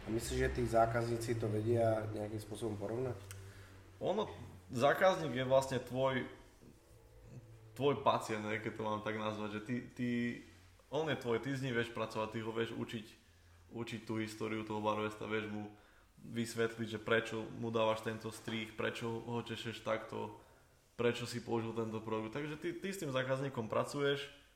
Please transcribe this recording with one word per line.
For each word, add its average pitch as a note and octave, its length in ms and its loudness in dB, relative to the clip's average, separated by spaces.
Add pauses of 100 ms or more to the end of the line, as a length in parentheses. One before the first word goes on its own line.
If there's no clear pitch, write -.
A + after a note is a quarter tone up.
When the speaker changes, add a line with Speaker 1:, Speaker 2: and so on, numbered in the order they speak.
Speaker 1:
A - 80 -8
myslíš, A#2 260 0
že B2+ 160 2
tí B2+ 120 2
zákazníci A#2 720 4
to A2+ 80 0
vedia A2 560 4 (100)
nejakým G#2+ 260 -4
spôsobom G#2 360 -4
porovnať? A2 400 -2 (840)
Speaker 2:
Ono, F#3+ 300 0 (420)
zákazník D#3 640 6
je B2+ 100 2
vlastne C3 380 6
tvoj, C3 420 2 (1500)
tvoj C3+ 240 4
pacient, A2 460 2
ne, G#2+ 160 0
keď A2 180 -4
to - 60 0
mám G#2+ 180 0
tak G#2+ 160 -2
nazvať, G#2+ 380 -2
že - 80 -2
ty, B2+ 80 0 (180)
ty, B2 180 0 (800)
on D3+ 220 0
je B2+ 100 0
tvoj, A2+ 220 2
ty C3+ 100 -2
s C3 80 -2
ním B2+ 160 0
vieš A#2 160 2
pracovať, A2 400 -2
ty A#2 80 -2
ho A2 140 -4
vieš A2+ 220 0
učiť, A#2 300 -4 (680)
učiť A#2 320 -4
tú A2 120 0
históriu A2 440 -2
toho G#2+ 160 -2
barberstva, G#2+ 480 0
vieš G#2+ 240 -2
mu G#2 160 -6 (600)
vysvetliť, A#2 600 -2
že G#2+ 120 -6
prečo A2+ 480 0 (100)
mu A#2 140 -4
dávaš A2 320 4
tento A2 240 -4
strih, A2 480 -6
prečo A#2 480 -2
ho A#2 160 -2
češeš A2+ 400 -6
takto, A2 560 -4 (580)
prečo A#2+ 300 2
si A#2+ 160 -6
použil A2+ 320 -2
tento A2 320 -2
produkt. A2 320 -2
Takže D3+ 240 -4
ty, E3+ 160 -4
ty F#3+ 160 -6
s F#3 80 -8
tým D3+ 100 -2
zákazníkom C3 560 0
pracuješ C#3 640 0 (280)